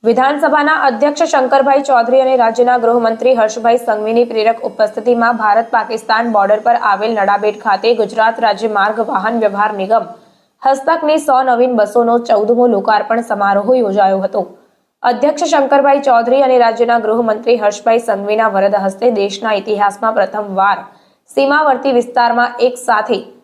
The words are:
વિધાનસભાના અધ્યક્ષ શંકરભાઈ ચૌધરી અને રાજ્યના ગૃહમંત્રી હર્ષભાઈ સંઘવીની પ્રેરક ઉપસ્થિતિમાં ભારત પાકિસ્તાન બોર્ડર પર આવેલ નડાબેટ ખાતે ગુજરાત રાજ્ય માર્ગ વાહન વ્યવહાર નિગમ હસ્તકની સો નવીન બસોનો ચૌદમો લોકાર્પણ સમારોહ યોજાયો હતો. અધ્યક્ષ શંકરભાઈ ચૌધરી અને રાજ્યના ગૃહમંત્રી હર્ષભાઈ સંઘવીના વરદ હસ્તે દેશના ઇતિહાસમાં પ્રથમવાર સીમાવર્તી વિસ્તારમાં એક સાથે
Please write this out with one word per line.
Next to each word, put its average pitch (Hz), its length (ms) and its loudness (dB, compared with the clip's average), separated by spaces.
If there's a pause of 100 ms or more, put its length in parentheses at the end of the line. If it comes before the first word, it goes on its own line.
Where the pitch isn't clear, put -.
વિધાનસભાના 294 720 2 (120)
અધ્યક્ષ 294 360 0
શંકરભાઈ 269 640 2
ચૌધરી 247 360 4
અને 262 120 2
રાજ્યના 240 480 2
ગૃહમંત્રી 226 540 2
હર્ષભાઈ 226 420 0
સંઘવીની 226 500 -2
પ્રેરક 226 380 -2
ઉપસ્થિતિમાં 233 720 -2
ભારત 220 340 2
પાકિસ્તાન 226 640 -2
બોર્ડર 208 300 2
પર 233 100 2 (140)
આવેલ 202 220 -2
નડાબેટ 202 520 0
ખાતે 208 240 0 (100)
ગુજરાત 226 460 0
રાજ્ય 214 320 0
માર્ગ 214 320 0
વાહન 220 340 -4
વ્યવહાર 208 380 0
નિગમ 202 260 0 (560)
હસ્તકની 302 640 0
સો 269 100 2 (120)
નવીન 247 320 2
બસોનો 233 340 0 (140)
ચૌદમો 233 480 2
લોકાર્પણ 226 540 -2
સમારોહ 202 440 -2
યોજાયો 196 480 0
હતો. 196 200 -4 (600)
અધ્યક્ષ 294 480 0
શંકરભાઈ 277 560 2
ચૌધરી 247 400 2
અને 262 160 2
રાજ્યના 233 420 0
ગૃહમંત્રી 226 600 0
હર્ષભાઈ 226 420 0
સંઘવીના 208 480 -2
વરદ 196 320 0
હસ્તે 196 200 -4 (120)
દેશના 202 420 -4
ઇતિહાસમાં 202 560 -2
પ્રથમવાર 196 640 -2 (520)
સીમાવર્તી 277 680 0
વિસ્તારમાં 240 600 0 (100)
એક 247 120 0
સાથે 214 400 -2 (260)